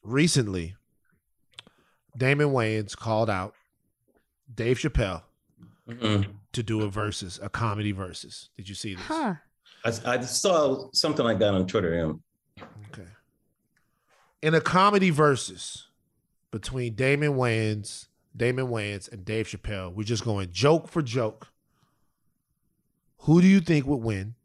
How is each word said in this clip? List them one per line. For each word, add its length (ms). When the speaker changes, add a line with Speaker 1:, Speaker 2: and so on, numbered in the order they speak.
Speaker 1:
Recently, 720
Damon 320
Wayans 460
called 340
out 260
Dave 240
Chappelle 460
Speaker 2:
Mm-mm. 380
Speaker 1:
to 100
do 180
a 80
versus, 520
a 80
comedy 420
versus. 640
Did 120
you 60
see 200
this? 100
Speaker 3:
Huh. 300
Speaker 2:
I, 100
I 160
saw 720
something 320
like 140
that 140
on 140
Twitter, 260
yeah. 60
Speaker 1:
Okay. 160
In 120
a 80
comedy 480
versus 760
between 440
Damon 380
Wayans, 720
Damon 300
Wayans 440
and 140
Dave 220
Chappelle, 460
we're 100
just 200
going 280
joke 360
for 140
joke. 460
Who 220
do 60
you 120
think 280
would 160
win? 420